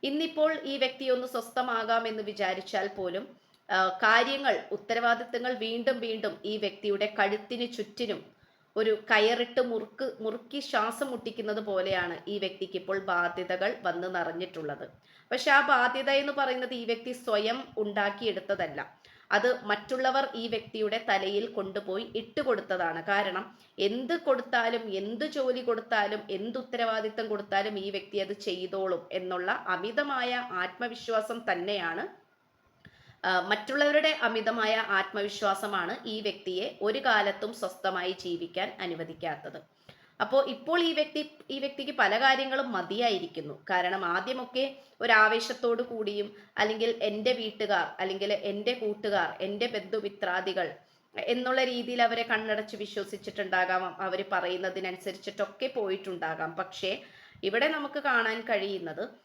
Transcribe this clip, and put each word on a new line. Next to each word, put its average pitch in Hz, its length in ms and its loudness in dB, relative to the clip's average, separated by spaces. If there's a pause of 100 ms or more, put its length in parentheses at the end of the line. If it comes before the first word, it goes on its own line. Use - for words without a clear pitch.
ഇന്നിപ്പോൾ 302 600 0
ഈ 269 120 -4
വ്യക്തി 262 280 0
ഒന്ന് 254 220 2
സ്വസ്ഥമാകാമെന്ന് 226 960 0
വിചാരിച്ചാൽ 196 680 -2
പോലും, 190 380 -4 (420)
ആ, 190 200 4
കാര്യങ്ങൾ, 247 720 2 (100)
ഉത്തരവാദിത്തങ്ങൾ 233 800 0
വീണ്ടും 233 480 -2
വീണ്ടും 220 440 -4
ഈ 214 120 -2
വ്യക്തിയുടെ 208 640 -2
കഴുത്തിന് 214 540 0
ചുറ്റിനും - 640 -6 (400)
ഒരു 226 160 4 (180)
കയറിട്ട് 233 500 4
മുറുക്ക്, 240 600 -2
മുറുക്കി 233 400 -6
ശ്വാസം 233 500 0
മുട്ടിക്കുന്നത് 226 500 -4
പോലെയാണ് 185 680 0
ഈ 202 100 -2
വ്യക്തിക്ക് 190 380 -4
ഇപ്പോൾ 190 220 -2
ബാധ്യതകൾ 180 840 0
വന്ന് 180 320 -2
നിറഞ്ഞിട്ടുള്ളത്. 165 680 -4 (460)
പക്ഷെ 254 200 2
ആ 277 160 10
ബാധ്യത 262 440 4
എന്ന് 277 220 4
പറയുന്നത് 254 420 0
ഈ 233 100 -6
വ്യക്തി 233 280 -2
സ്വയം 233 560 0 (100)
ഉണ്ടാക്കിയെടുത്തതല്ല, 202 1000 -2 (500)
അത് 226 340 4
മറ്റുള്ളവർ 254 720 2
ഈ 233 120 -4
വ്യക്തിയുടെ 220 640 -2
തലയിൽ 202 380 2
കൊണ്ടുപോയി 196 680 -4
ഇട്ടുകൊടുത്തതാണ്. 185 880 0
കാരണം 196 540 0 (220)
എന്ത് 240 420 2
കൊടുത്താലും, 240 640 2 (120)
എന്ത് 208 280 -2
ജോലി 254 360 0
കൊടുത്താലും, 214 680 0
എന്ത് 214 280 -4
ഉത്തരവാദിത്തം 220 680 -2
കൊടുത്താലും 202 500 -2
ഈ 196 120 -4
വ്യക്തി 196 280 -4
അത് 190 140 -2
ചെയ്തോളും 185 800 -4
എന്നുള്ള 185 560 -2
അമിതമായ 247 680 -2 (180)
ആത്മവിശ്വാസം 226 880 -4 (120)
തന്നെയാണ്, 180 760 -4 (960)
ആ, 185 160 4
മറ്റുള്ളവരുടെ 294 840 4
അമിതമായ 226 520 2 (140)
ആത്മവിശ്വാസമാണ് 202 1080 0 (100)
ഈ 220 140 -4
വ്യക്തിയെ 196 600 -4
ഒരു 220 160 2
കാലത്തും 214 560 2
സ്വസ്ഥമായി 185 580 -2
ജീവിക്കാൻ 175 680 -4
അനുവദിക്കാത്തത്. 165 800 -6 (600)
അപ്പോ 240 220 4
ഇപ്പോൾ 277 400 2
ഈ 330 100 4
വ്യക്തി, 302 300 0 (280)
ഈ 269 80 -6
വ്യക്തിക്ക് 277 400 -4
പല 214 220 4
കാര്യങ്ങളും 269 520 4
മതിയായിരിക്കുന്നു. 180 840 -2 (160)
കാരണം 185 340 2
ആദ്യമൊക്കെ 247 600 0 (360)
ഒരാവേശത്തോടു 226 840 6
കൂടിയും 208 460 -2 (300)
അല്ലെങ്കിൽ 220 440 2
"എൻ്റെ 214 300 2
വീട്ടുകാർ, 208 540 0 (120)
അല്ലെങ്കിൽ 196 340 0
എൻ്റെ 202 400 0
കൂട്ടുകാർ, 208 680 0
എൻ്റെ 202 260 -2
ബന്ധുമിത്രാദികൾ" 190 1000 -2 (460)
എന്നുള്ള 247 500 2
രീതിയിൽ 240 380 0
അവരെ 233 200 4
കണ്ണടച്ച് 220 540 0
വിശ്വസിച്ചിട്ടുണ്ടാകാം, 190 1300 -2
അവര് 190 300 -2
പറയുന്നതിനനുസരിച്ചിട്ടൊക്കെ 185 1300 -4
പോയിട്ടുണ്ടാകാം. 185 880 -4
പക്ഷേ 190 360 -4 (500)
ഇവിടെ 226 260 2
നമുക്ക് 285 340 -4
കാണാൻ 233 380 2
കഴിയുന്നത് 196 640 -2 (200)